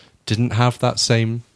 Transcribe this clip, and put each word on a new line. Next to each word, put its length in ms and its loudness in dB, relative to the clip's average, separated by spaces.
didn't 260 0
have 300 2
that 180 -2
same 440 0